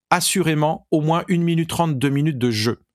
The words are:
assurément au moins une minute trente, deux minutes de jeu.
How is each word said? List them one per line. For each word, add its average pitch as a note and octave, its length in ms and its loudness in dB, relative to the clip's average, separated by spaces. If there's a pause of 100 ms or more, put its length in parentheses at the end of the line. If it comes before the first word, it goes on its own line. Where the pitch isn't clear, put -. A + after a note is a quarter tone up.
(100)
assurément D#3+ 800 0
au D#3+ 100 2
moins D#3+ 280 0
une E3+ 140 0
minute E3+ 260 0
trente, D#3+ 300 -2
deux C#3 120 0
minutes C#3+ 280 0
de B2 120 0
jeu. G#2+ 300 -2 (140)